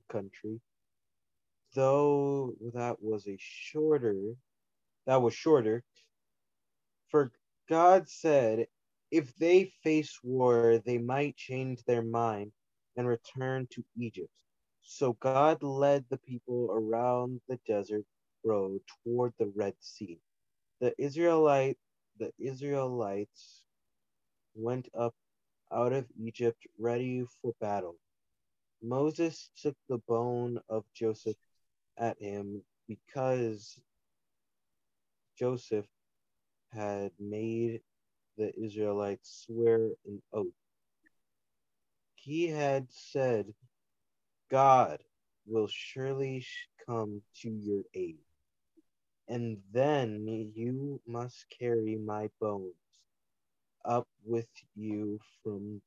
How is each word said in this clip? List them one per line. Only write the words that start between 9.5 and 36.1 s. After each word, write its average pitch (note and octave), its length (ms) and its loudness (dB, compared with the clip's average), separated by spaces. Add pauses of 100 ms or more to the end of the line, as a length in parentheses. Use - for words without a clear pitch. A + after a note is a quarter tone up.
face D#3 400 0
war, A#2+ 640 6
they B2 120 0
might C3 380 -2
change C3 480 -8
their A#2+ 200 2
mind A2+ 500 -2 (420)
and B2 120 -2
return C3 640 -4
to A#2+ 120 -12 (140)
Egypt." G#2+ 320 -8 (600)
So B2 300 0
God D3 440 4
led C#3 460 2
the C3 80 -2
people B2 540 -4
around B2 800 0
the B2+ 180 -8
desert G#2 380 -2 (400)
road G2 340 0 (240)
toward A#2+ 340 0
the G#2 160 -2
Red G2 280 -2
Sea. E2+ 360 -14 (600)
The B2 220 0
Israelite, C#3+ 760 4 (420)
the A2 200 -6
Israelites B2+ 1200 -4 (880)
went A#2+ 340 -6 (100)
up A#2+ 160 -2 (600)
out A#2+ 180 2
of B2 140 -2 (180)
Egypt A#2 360 -2 (180)
ready B2 480 -2 (160)
for A#2 180 -4
battle. F#2+ 380 -4 (840)
Moses D3 680 -2 (100)
took D3 160 -4 (140)
the B2 80 -2 (100)
bone A#2+ 520 -2 (100)
of A2 240 -4
Joseph A2 420 -4 (600)
at A2+ 240 -4
him G2+ 400 -8 (260)
because A#2 920 -4 (1600)
Joseph A#2+ 500 -2 (840)